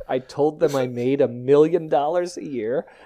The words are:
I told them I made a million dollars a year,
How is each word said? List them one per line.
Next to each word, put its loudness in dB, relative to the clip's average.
I -2
told -2
them 0
I 0
made 0
a 2
million 2
dollars -2
a -12
year, -4